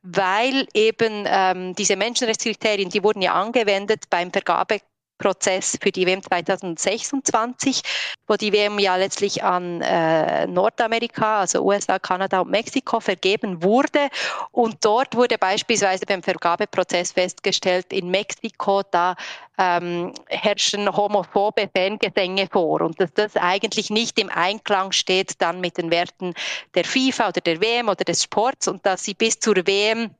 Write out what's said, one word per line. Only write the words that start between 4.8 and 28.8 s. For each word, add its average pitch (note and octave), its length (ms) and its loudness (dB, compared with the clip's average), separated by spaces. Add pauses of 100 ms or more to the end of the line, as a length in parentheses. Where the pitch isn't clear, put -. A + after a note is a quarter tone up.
Vergabeprozess A#3 580 0
für G3 100 2
die F#3 140 0
W F3+ 80 2
M F#3+ 80 -2
zweitausendsechsundzwanzig, G3+ 1600 -2 (460)
wo G#3+ 80 2
die G#3 160 -2
W G3+ 60 4
M G#3 220 2
ja F#3+ 180 2
letztlich G3 460 -2
an, F3+ 380 -2
äh, D#3+ 680 2
Nordamerika, A3 920 0
also - 220 0
U - 80 2
S G3+ 180 0
A, F#3+ 100 0
Kanada F#3 420 0
und E3 100 -2
Mexiko A#3 480 -2
vergeben F#3+ 640 -2
wurde. C#4 460 4 (420)
Und A3+ 300 0
dort A3+ 340 2
wurde A#3 220 2
beispielsweise G3 680 0
beim F#3+ 180 -2
Vergabeprozess F3 880 0
festgestellt, F3+ 800 -2
in F3+ 180 -4
Mexiko, G3 720 -2
da, F3+ 320 0 (420)
ähm, F3 560 0 (140)
herrschen G3+ 680 -2
homophobe G#3 800 0
Fangesänge F#3+ 760 0
vor D#3 300 2
und E3 180 -2
dass F3 140 0
das G#3+ 240 0
eigentlich F#3+ 520 0
nicht A3+ 300 0
im F#3+ 100 -2
Einklang F#3+ 640 0
steht - 500 0
dann F3+ 200 0
mit F3+ 160 -4
den E3+ 140 -2
Werten F3 420 -2 (400)
der F3 120 2
fifa C4 440 2
oder F3 120 -2
der E3 200 0
W G#3 40 4 (120)
M A#3 120 0
oder G3 140 0
des - 200 0
Sports - 440 0
und - 180 -6